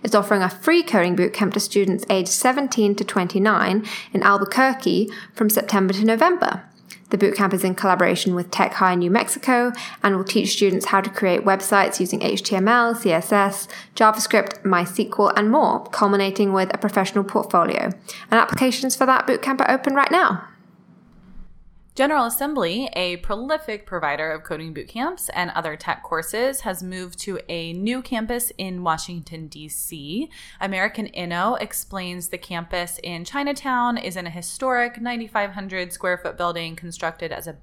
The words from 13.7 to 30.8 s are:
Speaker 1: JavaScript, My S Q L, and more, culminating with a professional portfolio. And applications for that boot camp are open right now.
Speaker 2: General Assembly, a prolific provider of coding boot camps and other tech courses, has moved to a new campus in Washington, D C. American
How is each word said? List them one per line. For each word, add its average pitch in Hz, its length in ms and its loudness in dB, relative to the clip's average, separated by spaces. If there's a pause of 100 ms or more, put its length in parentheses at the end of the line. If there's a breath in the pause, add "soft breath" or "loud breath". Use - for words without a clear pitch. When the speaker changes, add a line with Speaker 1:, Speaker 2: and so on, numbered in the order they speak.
Speaker 1:
JavaScript, 220 720 2
My 185 160 4
S 180 140 -4
Q 202 220 -2
L, 202 120 6
and 208 200 2
more, 269 420 4
culminating 196 600 2
with 190 220 2
a - 40 -2
professional 196 460 0
portfolio. - 640 0 (440 loud breath)
And 226 100 4
applications 254 580 0
for 269 80 4
that 262 200 4
boot 247 160 0
camp 269 200 -2
are - 100 4
open 269 240 0
right 277 160 4
now. 320 380 2 (1400)
Speaker 2:
General 285 320 2
Assembly, 233 680 -2
a 180 240 -2
prolific 226 680 -4
provider 156 460 -2
of 156 140 -8
coding 160 280 -8
boot 147 140 -12
camps 311 400 -6
and 175 240 -4
other 160 240 -4
tech - 280 -6
courses, 220 580 -2
has 185 200 -6
moved 180 380 -10
to 190 180 -6 (120)
a 165 240 -8
new 220 280 -4
campus 240 560 -4
in 185 240 -8
Washington, 165 680 -6
D 151 200 -16
C. 160 600 -8 (320 loud breath)
American 196 480 -4